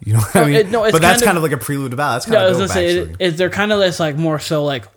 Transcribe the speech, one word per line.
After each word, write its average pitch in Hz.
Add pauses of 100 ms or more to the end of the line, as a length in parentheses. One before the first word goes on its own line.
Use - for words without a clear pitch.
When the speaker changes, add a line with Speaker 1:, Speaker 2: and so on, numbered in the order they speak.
Speaker 1:
You 107
know 113
what 107
Speaker 2:
No, 185
Speaker 1:
I 151
mean? 143
Speaker 2:
it, 143
no, 233
it's 220
Speaker 1:
But 165
that's 190
Speaker 2:
kinda, 240
Speaker 1:
kind 180
of 156
like 156
a 143
prelude 139
to 120
battle. 143
That's -
Speaker 2:
no, 226
Speaker 1:
kinda 196
Speaker 2:
I 185
was 170
Speaker 1:
dope, 190
Speaker 2:
gonna 185
say, 180 (120)
it, 170
Speaker 1:
actually. -
Speaker 2:
it, 165
they're 180
kinda 208
less, 185
like, 151
more 156
so, 147
like, 135 (120)